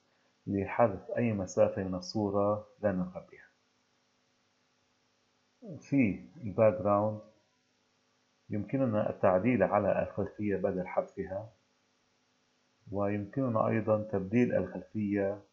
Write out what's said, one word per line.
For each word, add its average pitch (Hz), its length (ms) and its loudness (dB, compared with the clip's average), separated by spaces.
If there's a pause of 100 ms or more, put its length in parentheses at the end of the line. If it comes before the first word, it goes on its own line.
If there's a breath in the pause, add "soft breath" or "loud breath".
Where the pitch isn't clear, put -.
(480)
لحذف 98 680 -2
أي 117 160 0
مسافة 101 500 0
من 92 120 -4
الصورة 101 720 -2 (140)
لا 104 100 0
نرغب 90 400 -6
بها. - 160 -20 (2250)
في 117 520 0 (140)
الباك 110 300 4
جراوند 104 480 0 (1300)
يمكننا 107 600 0
التعديل 101 540 4
على 95 400 2
الخلفية 104 540 -4
بدل 92 300 -2
حذفها، 98 600 -6 (1400)
ويمكننا 104 760 0
أيضًا 110 360 2
تبديل 104 520 2
الخلفية 98 840 -2 (100)